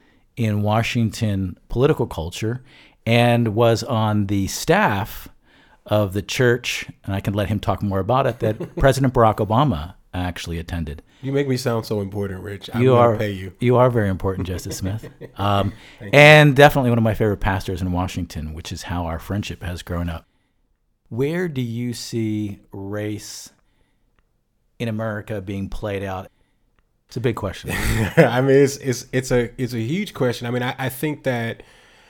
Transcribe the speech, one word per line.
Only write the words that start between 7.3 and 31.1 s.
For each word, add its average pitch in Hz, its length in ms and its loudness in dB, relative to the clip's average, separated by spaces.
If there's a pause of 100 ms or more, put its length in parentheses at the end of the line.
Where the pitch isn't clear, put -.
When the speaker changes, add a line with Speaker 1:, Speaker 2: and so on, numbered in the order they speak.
Speaker 1:
let 101 160 0
him 107 100 0
talk 95 220 -2
more 98 160 -2
about 123 300 2
it, 117 120 -4
that 110 360 -4
Speaker 2:
<laughs> - 20 -18
Speaker 1:
President 135 380 4
Barack 110 220 4
Obama 107 580 0 (180)
actually 87 460 -6
attended. 80 420 -8 (220)
Speaker 2:
You 135 80 -6
make 139 160 0
me 131 100 0
sound 117 300 -2
so 107 140 -2
important, 95 420 -6
Rich. 98 280 -12
I'm 117 120 0
Speaker 1:
You 131 60 6
Speaker 2:
gonna 123 100 6 (140)
Speaker 1:
are, 104 40 -2
Speaker 2:
pay 107 140 -2
you. 95 280 -8
Speaker 1:
you 123 180 4
are 127 120 6
very 117 200 2
important, 95 380 -2
Justice 90 300 -8
Smith. 95 320 -6 (140)
Speaker 2:
<laughs> - 140 -18
Speaker 1:
Um, 101 360 0 (260)
Speaker 2:
Thank 101 140 -6
you. 139 60 10
Speaker 1:
and 147 360 10
definitely 139 360 8
one 117 80 4
of 113 40 4
my 107 120 2
favorite 104 240 2
pastors 98 420 -2
in 92 100 -2
Washington, 87 600 -4
which 82 180 -12
is 85 120 -10
how 87 240 -6
our 82 100 -4
friendship 95 460 -6
has 85 180 -8
grown 87 260 -6
up. 82 200 -10 (840)
Where 156 380 -2
do 135 140 -6
you 120 320 -6
see 107 680 -6 (120)
race 104 800 -10 (1300)
in 120 80 -4
America 107 540 -6
being 98 280 -6
played 101 340 -6
out? 95 260 -8 (800)
It's - 100 -12
a 123 40 -6
big 117 140 0
question. - 360 -8
Speaker 2:
<laughs> 104 460 -2
I 127 240 4
mean, 135 140 4
it's, 135 220 4
it's, 127 340 -6
it's 127 200 -2
a, 120 180 0 (120)
it's 123 120 -4
a 117 80 -4
huge 165 320 -4
question. 123 340 -2
I 120 40 -6
mean, 123 120 -2
I, 131 140 -4
I 131 120 -4
think 147 340 -6